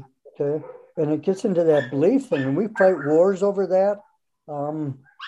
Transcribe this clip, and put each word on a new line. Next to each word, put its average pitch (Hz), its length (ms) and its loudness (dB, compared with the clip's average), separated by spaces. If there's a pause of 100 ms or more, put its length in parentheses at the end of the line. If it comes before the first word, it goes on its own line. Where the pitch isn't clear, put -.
(420)
Okay. 147 240 -4 (320)
And 151 140 -2
it 151 100 -2
gets 190 240 -2
into 175 200 0
that 143 260 2
belief 190 340 2
thing, 147 160 -2
and 135 160 -2
we 214 120 -2
fight 185 360 2
wars 175 380 2
over 196 240 0
that. 196 320 0 (520)
Um, 147 500 -6 (260)